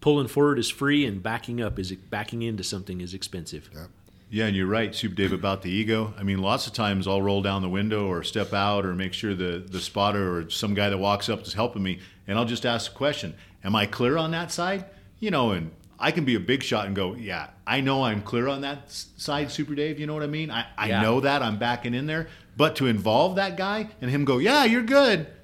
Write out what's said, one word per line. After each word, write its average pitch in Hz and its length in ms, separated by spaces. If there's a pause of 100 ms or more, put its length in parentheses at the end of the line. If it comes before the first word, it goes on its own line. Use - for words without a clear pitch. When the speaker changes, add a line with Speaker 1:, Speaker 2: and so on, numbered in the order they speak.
Speaker 1:
Pulling 143 280
forward 143 320
is 113 100
free, 143 340
and 101 160
backing 117 400
up 101 200
is, 92 100
backing 110 520
into 113 200
something 92 380
is 90 120
expensive. 82 640
Speaker 2:
Yep. 80 140 (440)
Speaker 3:
Yeah, 110 140
and 101 80
you're 92 140
right, 110 260
Soup 98 220
Dave, 95 160
about 95 300
the 87 80
ego. 107 460
I 101 60
mean, 98 160
lots 107 300
of 113 40
times 98 360
I'll 98 120
roll 101 220
down 98 200
the 92 60
window 104 380
or 87 160
step 98 300
out 101 340
or 90 80
make 92 180
sure 104 220
the, 90 340
the 92 120
spotter 101 560
or 82 120
some 104 260
guy 101 140
that 98 100
walks 101 300
up 110 140
is - 120
helping 110 280
me, 92 160 (300)
and 101 100
I'll 120 60
just 117 200
ask 117 280
the - 40
question, 135 380 (300)
"Am 95 100
I 104 120
clear 123 300
on 160 140
that 165 220
side?" 185 320 (340)
You 214 140
know, 127 180
and 82 220 (280)
I 143 120
can 160 120
be 123 100
a 104 60
big 123 220
shot 107 240
and 98 100
go, 95 180
"Yeah, 90 340 (180)
I 135 160
know 135 220
I'm 107 180
clear 120 260
on 139 140
that 143 240
s-, - 220 (100)
side, 147 320
Super 151 240
Dave." 147 260
You 151 60
know 151 80
what 151 80
I 147 60
mean? 156 220
I, 117 140 (140)
I 107 100
Speaker 4:
Yeah. 113 140
Speaker 3:
know 117 180
that 139 220
I'm 107 160
backing 120 360
in 135 120
there. 156 220 (280)
But 156 200
to 135 100
involve 117 500
that 190 200
guy 202 320 (120)
and 127 100
him 143 140
go, 131 140
"Yeah, 262 260
you're 240 180
good." 226 440 (180)